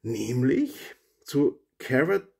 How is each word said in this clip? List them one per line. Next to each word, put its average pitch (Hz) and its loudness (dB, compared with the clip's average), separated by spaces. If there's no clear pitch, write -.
nämlich 123 -2
zu - 0
Cara 165 2